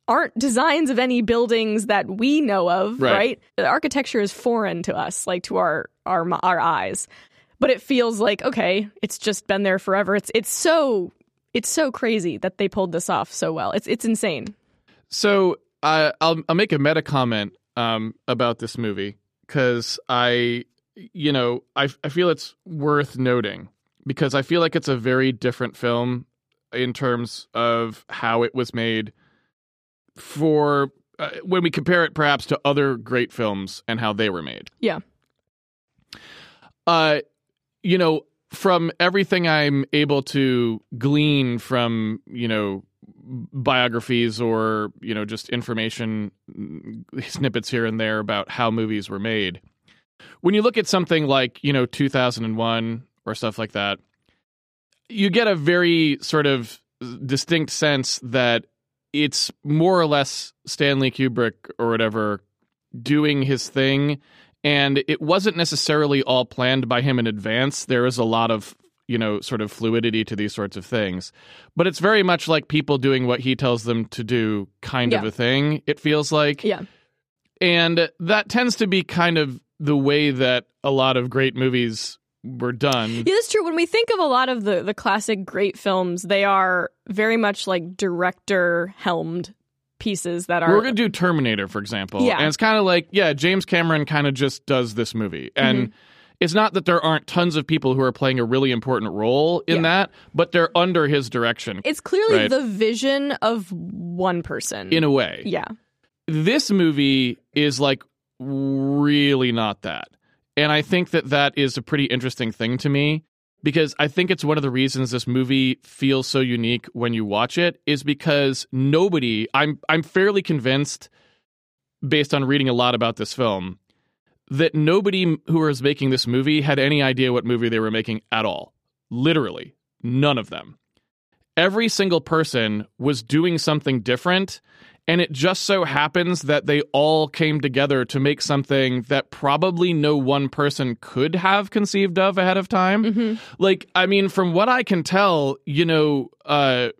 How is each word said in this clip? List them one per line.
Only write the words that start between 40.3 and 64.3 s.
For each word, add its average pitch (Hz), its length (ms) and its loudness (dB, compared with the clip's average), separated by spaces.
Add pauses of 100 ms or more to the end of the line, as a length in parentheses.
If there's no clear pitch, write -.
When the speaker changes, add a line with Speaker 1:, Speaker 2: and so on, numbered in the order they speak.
Speaker 2:
glean 139 640 2
from, 113 680 -2
you 120 220 -6
know, 104 360 -2 (680)
biographies 120 880 0
or, 110 600 0
you 110 140 -8
know, 107 100 -4
just 107 260 -12
information, 110 800 -4 (260)
mm, 107 480 -14 (240)
snippets 123 400 -4
here 117 160 -2
and 110 160 -2
there 110 200 0
about 104 300 -4
how 117 200 -2
movies 110 400 -2
were 101 80 -6
made. 104 420 -4 (800)
When 180 140 2
you 214 80 4
look 226 160 2
at 202 80 0
something 165 400 2
like, 135 360 0
you 143 100 0
know, 127 140 2
two 139 220 0
thousand 123 360 0
and 110 120 -4
one 113 460 -2 (220)
or 110 100 -6
stuff 110 240 -6
like 110 140 -6
that, 101 260 -2 (1120)
you 202 200 0
get 220 200 2
a 196 80 4
very 165 680 2
sort 151 240 0
of 127 340 -2 (460)
distinct 143 460 -2
sense 143 500 -2
that 120 420 0 (480)
it's 147 380 -2 (140)
more 165 360 2
or 160 60 2
less 143 460 -2 (120)
Stanley 135 460 0
Kubrick 120 680 -2
or 117 120 0
whatever 107 520 -2 (600)
doing 147 400 2
his 135 260 -2
thing. 139 520 0 (440)